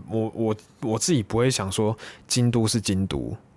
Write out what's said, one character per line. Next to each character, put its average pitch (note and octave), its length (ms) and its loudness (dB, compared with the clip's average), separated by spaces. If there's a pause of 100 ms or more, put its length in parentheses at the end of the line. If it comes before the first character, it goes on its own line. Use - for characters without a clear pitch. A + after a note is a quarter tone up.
我， A2 240 -2
我， A2 220 0 (260)
我 A#2 180 -2
自 F3+ 140 0
己 B2+ 80 4
不 G#2 160 -4
会 B2 120 4
想 G2 220 -2
说 A2 240 0 (320)
京 A#2+ 220 2
都 A#2 180 2
是 A2 140 0
京 F#2+ 240 0
都， C#2 320 -6 (200)